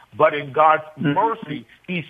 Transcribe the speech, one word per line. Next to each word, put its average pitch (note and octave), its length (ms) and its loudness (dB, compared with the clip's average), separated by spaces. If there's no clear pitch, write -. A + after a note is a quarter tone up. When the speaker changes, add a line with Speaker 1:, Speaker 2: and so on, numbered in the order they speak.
Speaker 1:
But D3+ 160 4
in C#3+ 180 -8
God's D#3 320 4
Speaker 2:
Mm-hmm. D#3 140 0
Speaker 1:
mercy, F#3 520 -4
he's F3+ 220 -6